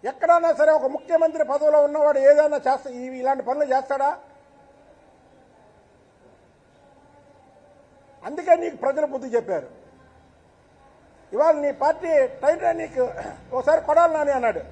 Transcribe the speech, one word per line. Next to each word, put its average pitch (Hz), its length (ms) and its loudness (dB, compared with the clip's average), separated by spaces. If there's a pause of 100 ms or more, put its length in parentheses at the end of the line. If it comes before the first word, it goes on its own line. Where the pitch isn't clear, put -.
ఎక్కడైనా 330 440 2
సరే 311 200 4
ఒక 302 120 2
ముఖ్యమంత్రి 320 600 0
పదవిలో 294 400 2
ఉన్నవాడు 294 340 2
ఏదైనా 294 380 4
చేస్తా-, 262 360 -4
ఈ-, 254 260 -12
ఇలాంటి 262 240 -2
పనులు 285 220 -2
చేస్తాడా? 269 540 -2 (4000)
అందుకే 330 320 0
నీకు 330 200 -8
ప్రజలు 277 300 -2
బుద్ధి 269 220 -8
చెప్పారు. 208 520 -6 (1500)
ఇవాళ 302 220 2
నీ 285 180 -4
పార్టీ 320 540 0
టైటానిక్, 330 720 -2 (540)
ఒకసారి 285 280 2
కొడాలి 320 340 2
నాని 294 180 -2
అన్నాడు 247 280 -2 (120)